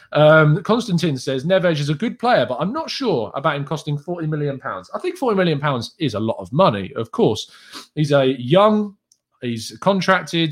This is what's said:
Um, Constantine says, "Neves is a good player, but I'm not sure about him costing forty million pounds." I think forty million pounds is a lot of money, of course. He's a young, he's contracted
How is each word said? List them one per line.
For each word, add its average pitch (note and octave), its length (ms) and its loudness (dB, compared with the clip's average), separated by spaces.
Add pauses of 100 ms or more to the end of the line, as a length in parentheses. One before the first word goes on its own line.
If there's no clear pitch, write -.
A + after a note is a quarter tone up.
(120)
Um, D3+ 500 6
Constantine F#3 560 0
says, C3 260 -6
"Neves F3 360 2
is C#3+ 100 -2
a D#3 60 0
good A#3+ 240 -6
player, A3 260 2
but B2 140 -4
I'm F3 120 -2
not D4+ 200 -6
sure D3+ 420 -2
about C#3+ 220 -2
him C#3+ 100 -6
costing D3+ 320 -6
forty E3+ 300 -8
million D3 320 -4
pounds." G2+ 340 -10
I D#4 60 -8
think F4+ 180 -6
forty A#3+ 180 -2
million E3+ 240 2
pounds C3+ 380 -2
is C3+ 160 -4
a G#2 60 -4
lot A2 180 -4
of F#2+ 160 -10
money, B2+ 420 0
of A2+ 160 -6
course. C3+ 380 0 (460)
He's D3+ 160 0
a C3+ 280 2
young, G#3 560 4 (460)
he's A#2 400 -8
contracted F3 720 0